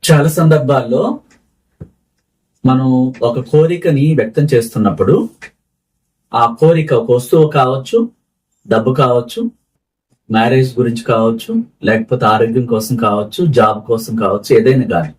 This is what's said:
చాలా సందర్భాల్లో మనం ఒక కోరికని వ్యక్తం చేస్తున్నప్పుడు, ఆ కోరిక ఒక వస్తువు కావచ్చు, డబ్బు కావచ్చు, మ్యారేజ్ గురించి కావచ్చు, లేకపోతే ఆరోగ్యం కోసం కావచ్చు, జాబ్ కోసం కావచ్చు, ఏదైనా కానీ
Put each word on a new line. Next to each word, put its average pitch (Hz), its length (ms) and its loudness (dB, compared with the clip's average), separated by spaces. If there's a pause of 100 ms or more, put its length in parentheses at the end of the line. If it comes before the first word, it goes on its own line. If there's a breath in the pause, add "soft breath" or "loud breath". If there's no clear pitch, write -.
(100)
చాలా 151 180 4
సందర్భాల్లో 143 920 0 (1500)
మనం 131 460 2 (100)
ఒక 120 180 -2
కోరికని 156 760 0
వ్యక్తం 123 300 -2 (100)
చేస్తున్నప్పుడు, 113 760 0 (1040)
ఆ 120 260 0
కోరిక 160 320 2
ఒక 117 200 0
వస్తువు 151 360 2
కావచ్చు, 139 600 -2 (600)
డబ్బు 113 260 0
కావచ్చు, 127 560 -2 (800)
మ్యారేజ్ 127 480 0
గురించి 117 240 -2
కావచ్చు, 113 600 -2 (220)
లేకపోతే 110 420 -2
ఆరోగ్యం 113 400 0
కోసం 117 300 -2
కావచ్చు, 107 500 -2
జాబ్ 110 400 0
కోసం 113 300 -4
కావచ్చు, 104 400 0
ఏదైనా 113 440 2
కానీ 78 180 -8